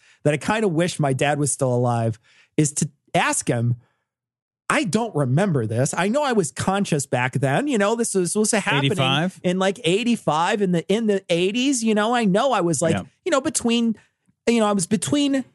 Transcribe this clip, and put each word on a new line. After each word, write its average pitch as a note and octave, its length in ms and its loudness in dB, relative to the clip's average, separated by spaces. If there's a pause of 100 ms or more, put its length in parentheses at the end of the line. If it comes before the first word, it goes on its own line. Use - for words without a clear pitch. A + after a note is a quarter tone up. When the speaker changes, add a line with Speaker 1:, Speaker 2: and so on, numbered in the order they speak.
(240)
Speaker 1:
that D3 100 2
I D#3 40 -2
kinda G#3+ 300 0
wish E3+ 320 0
my C#3 140 0
dad C#3+ 240 0
was C#3+ 140 -2
still B2+ 220 -2
alive, A#2 460 0 (380)
is D3+ 160 0
to D#3 160 -2 (240)
ask C4 340 0
him, A#2+ 280 0 (960)
I C4+ 160 2
don't G#3+ 280 -2
remember C#3+ 540 2
this. A#2 260 0
I E3+ 140 0
know C#4 160 0
I C4+ 80 0
was G3+ 200 0
conscious F#3+ 540 0
back B2+ 280 -2
then. C#3+ 340 0
You C4+ 100 0
know, G3+ 180 2
this A#3 200 -4
was, F3+ 200 0
was G#3+ 160 0
happening A3 420 0
Speaker 2:
Eighty-five? D3 500 0
Speaker 1:
in, F#3 160 0
like, F#3+ 240 0
eighty-five G3+ 800 0
in F#3 80 0
the, E3 160 -2
in A3 180 0
the G3 240 0
eighties. A3+ 540 0
You A3 100 2
know, G#3+ 220 0
I A#3+ 100 0
know A3 280 2
I G3 80 0
was, E3+ 200 0
like, E3 140 2
Speaker 2:
Yeah. F#2 80 -4 (200)
Speaker 1:
you F#4 60 -4
know, C#4 120 2
between, A#3 540 0 (520)
you A#3 140 2
know, G#3+ 40 4
I G#3 60 0
was G3 160 -2
between C#4 680 0